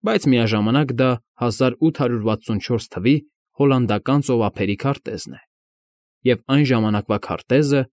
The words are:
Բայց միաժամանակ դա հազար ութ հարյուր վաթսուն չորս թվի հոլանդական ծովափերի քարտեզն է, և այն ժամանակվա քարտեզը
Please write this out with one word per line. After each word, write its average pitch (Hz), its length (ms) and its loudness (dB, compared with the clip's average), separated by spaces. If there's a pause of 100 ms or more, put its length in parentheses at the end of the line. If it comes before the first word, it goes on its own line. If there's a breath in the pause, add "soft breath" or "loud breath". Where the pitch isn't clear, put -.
Բայց 208 200 0
միաժամանակ 120 680 2
դա 127 160 2 (240)
հազար 123 420 -2
ութ 160 240 0
հարյուր 120 240 0
վաթսուն 107 380 -2
չորս 117 260 -4
թվի 117 280 0 (440)
հոլանդական 131 600 0
ծովափերի 107 560 -2
քարտեզն - 560 -8
է, - 80 -20 (840)
և 120 180 0
այն 143 220 2
ժամանակվա 107 520 0
քարտեզը 139 640 0 (120)